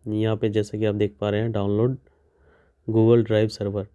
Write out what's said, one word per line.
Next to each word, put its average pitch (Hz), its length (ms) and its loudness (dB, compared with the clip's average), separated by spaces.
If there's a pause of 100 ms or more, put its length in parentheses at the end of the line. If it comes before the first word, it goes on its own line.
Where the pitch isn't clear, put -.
यहाँ 110 280 0
पे 110 140 -2
जैसा 104 280 -4
कि 110 60 -2
आप 104 100 0
देख 104 260 -2
पा 104 100 -2
रहे 104 100 0
हैं 113 120 -2
डाउनलोड 107 460 0 (880)
Google 113 380 4
ड्राइव 110 220 2
सर्वर 101 460 -6